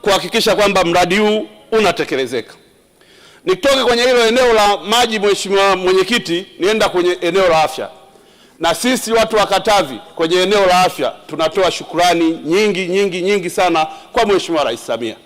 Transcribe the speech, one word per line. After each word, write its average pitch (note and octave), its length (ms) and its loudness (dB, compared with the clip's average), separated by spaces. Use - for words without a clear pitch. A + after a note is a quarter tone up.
kuhakikisha F#3+ 540 0
kwamba G3+ 280 2
mradi F3 320 2
huu G#3+ 300 0
unatekelezeka. C#3 800 -2
Nitoke C#4 400 0
kwenye A#3+ 180 2
hilo B3 240 2
eneo A#3+ 260 2
la G#3 240 2
maji, A3 420 -2
Mheshimiwa G3 580 0
Mwenyekiti, F#3 720 -2
nienda G#3 300 0
kwenye F3+ 320 -2
eneo F3+ 280 0
la D#3+ 140 2
afya. A#2 260 -6
Na E3 140 0
sisi A#3+ 380 -2
watu A3+ 240 0
wa G3 100 2
Katavi F#3+ 520 0
kwenye E3 280 0
eneo G3 240 2
la F3+ 140 4
afya D3+ 320 0
tunatoa D#3+ 440 -2
shukrani E3 760 0
nyingi, F#3+ 420 0
nyingi, F#3 360 -2
nyingi F#3 280 -2
sana E3 360 0
kwa A#3 140 2
Mheshimiwa E3+ 380 0
Rais A#2+ 220 -4
Samia. A#2 400 -6